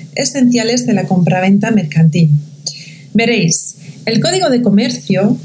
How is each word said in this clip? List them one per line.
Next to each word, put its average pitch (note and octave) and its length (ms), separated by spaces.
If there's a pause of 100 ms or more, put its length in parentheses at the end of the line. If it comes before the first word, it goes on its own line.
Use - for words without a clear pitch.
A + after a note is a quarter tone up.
(140)
esenciales B3 720
de A3+ 60
la F#3+ 120
compraventa F#3+ 680
mercantil. E3 600 (840)
Veréis, G#3+ 600 (280)
el A3 160
Código F4+ 300
de B3 100
Comercio G3+ 840